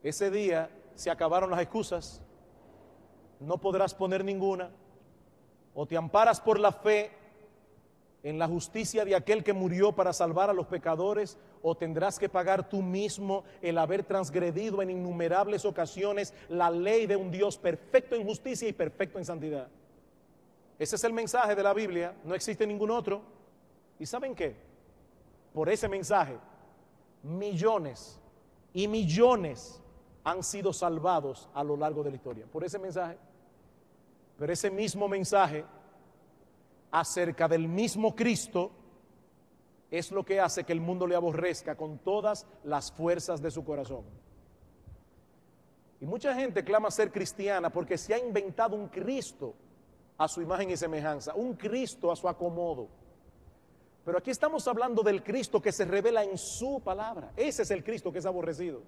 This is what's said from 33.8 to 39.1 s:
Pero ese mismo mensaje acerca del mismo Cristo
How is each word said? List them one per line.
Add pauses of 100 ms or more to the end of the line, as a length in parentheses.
Pero
ese
mismo
mensaje (1300)
acerca
del
mismo
Cristo (1200)